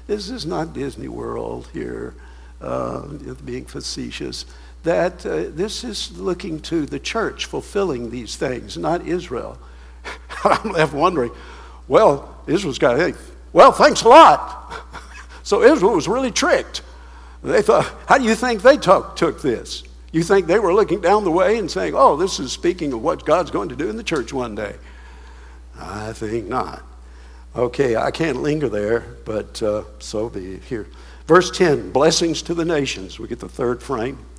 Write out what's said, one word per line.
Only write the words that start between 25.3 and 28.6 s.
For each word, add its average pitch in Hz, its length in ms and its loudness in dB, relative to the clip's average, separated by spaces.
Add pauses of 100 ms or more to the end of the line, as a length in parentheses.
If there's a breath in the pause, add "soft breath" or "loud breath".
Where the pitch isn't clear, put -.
I 107 360 -12
think 110 340 -6
not. 110 360 -6 (720 soft breath)
Okay, 123 400 0
I 131 160 0
can't 143 320 -2
linger 151 260 -2